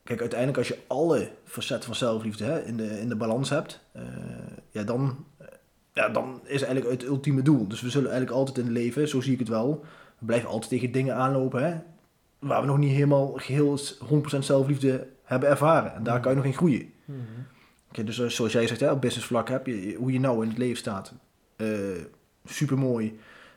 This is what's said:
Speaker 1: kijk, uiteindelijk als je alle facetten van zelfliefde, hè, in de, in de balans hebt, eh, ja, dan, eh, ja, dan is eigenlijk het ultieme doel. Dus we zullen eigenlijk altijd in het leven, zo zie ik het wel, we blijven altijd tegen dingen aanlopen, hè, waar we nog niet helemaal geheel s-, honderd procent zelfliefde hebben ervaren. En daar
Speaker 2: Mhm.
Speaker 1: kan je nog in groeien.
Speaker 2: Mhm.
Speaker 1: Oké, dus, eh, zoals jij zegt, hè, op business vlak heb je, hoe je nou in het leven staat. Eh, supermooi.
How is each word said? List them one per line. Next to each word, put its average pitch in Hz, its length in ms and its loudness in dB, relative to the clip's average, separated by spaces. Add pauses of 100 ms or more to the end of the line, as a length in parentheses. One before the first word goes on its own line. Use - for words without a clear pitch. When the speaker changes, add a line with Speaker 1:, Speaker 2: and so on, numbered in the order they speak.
Speaker 1:
kijk, 117 160 -6
uiteindelijk 127 400 -2
als 120 80 0
je - 100 -4 (100)
alle 143 420 2 (160)
facetten - 400 -6
van 117 100 -8
zelfliefde, 110 480 -2
hè, 143 200 -2
in 117 140 -6
de, 107 220 -4
in 117 100 -4
de 117 60 -2
balans 117 340 0
hebt, 156 300 -4 (120)
eh, - 100 -16 (680)
ja, 107 140 -6
dan, 127 420 -2 (120)
eh, - 100 -20 (460)
ja, - 160 0
dan 123 340 -4
is 139 180 -2
eigenlijk 127 300 0 (100)
het 123 80 -8
ultieme 139 320 2
doel. 127 260 4
Dus 107 140 -6
we 123 80 -6
zullen 127 220 0
eigenlijk 123 280 0
altijd 131 180 0
in 123 60 0
het 117 100 -2 (100)
leven, 143 240 0
zo 131 140 0
zie 131 120 0
ik 123 60 0
het 117 80 -2
wel, 120 380 0 (340)
we 117 60 -10
blijven 117 240 2
altijd 110 200 -4
tegen 123 220 0
dingen 131 240 0
aanlopen, 131 500 2
hè, 170 100 -2 (640)
waar 131 220 0
we 131 60 0
nog 143 100 4
niet 143 160 4
helemaal 139 420 4
geheel 143 420 2
s-, - 200 -8
honderd 143 240 2
procent 139 240 -2
zelfliefde 135 640 2 (160)
hebben 131 260 2
ervaren. 143 460 6
En 110 80 -8
daar 117 100 0
Speaker 2:
Mhm. 123 100 0
Speaker 1:
kan 127 80 2
je 135 60 2
nog 135 100 0
in 131 60 0
groeien. 147 380 2 (140)
Speaker 2:
Mhm. 139 140 -12 (680)
Speaker 1:
Oké, 113 140 -6
dus, 110 160 -4
eh, 120 80 2
zoals 113 240 0
jij 117 160 4
zegt, 113 120 -2
hè, 147 120 4
op 139 100 0
business 120 260 -2
vlak 113 220 0
heb 131 160 -4
je, 104 320 -6
hoe 127 140 -2
je 127 80 2
nou 123 240 2
in 113 60 0
het 110 80 -4
leven 120 200 0
staat. 98 360 -8 (420)
Eh, 110 120 -4 (800)
supermooi. 131 760 -2 (380)